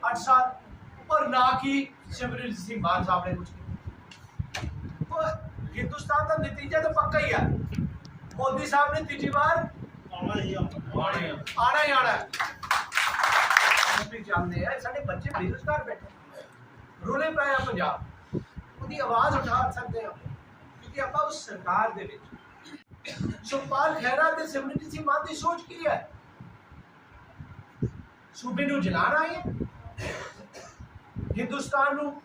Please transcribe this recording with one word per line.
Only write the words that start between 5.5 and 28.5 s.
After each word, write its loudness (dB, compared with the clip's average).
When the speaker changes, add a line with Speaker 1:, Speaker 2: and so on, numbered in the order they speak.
Speaker 1:
ਹਿੰਦੁਸਤਾਨ 0
ਦਾ 4
ਨਤੀਜਾ 0
ਤਾਂ 2
ਪੱਕਾ 4
ਹੀ 2
ਆ, 2
ਮੋਦੀ 0
ਸਾਹਿਬ 6
ਨੇ 2
ਤੀਜੀ -2
ਵਾਰ 6
Speaker 2:
ਆਉਣਾ -2
ਹੀ -2
ਆਉਣਾ। -2
Speaker 1:
ਆਉਣਾ 2
ਹੀ 2
ਆਉਣਾ 4
ਹੈ। -2
ਅਸੀਂ -8
ਚਾਹੁੰਦੇ 0
ਆ, -2
ਸਾਡੇ -6
ਬੱਚੇ -4
ਬੇਰੁਜ਼ਗਾਰ -2
ਬੈਠੇ, -10
ਰੁਲੇ 0
ਪਏ 0
ਆ 2
ਪੰਜਾਬ, -2
ਉਹਦੀ -8
ਆਵਾਜ਼ 4
ਉਠਾ 2
ਸਕਦੇ -6
ਆ, -8
ਕਿਉਂਕਿ -14
ਆਪਾਂ 2
ਉਸ -6
ਸਰਕਾਰ 2
ਦੇ -8
ਵਿੱਚ। -14
ਸੁਖਪਾਲ 2
ਖਹਿਰਾ 4
ਤੇ -2
ਸਿਮਰਨਜੀਤ -4
ਸਿੰਘ -6
ਮਾਨ 2
ਦੀ -8
ਸੋਚ 0
ਕੀ -6
ਹੈ? 0
ਸੂਬੇ -2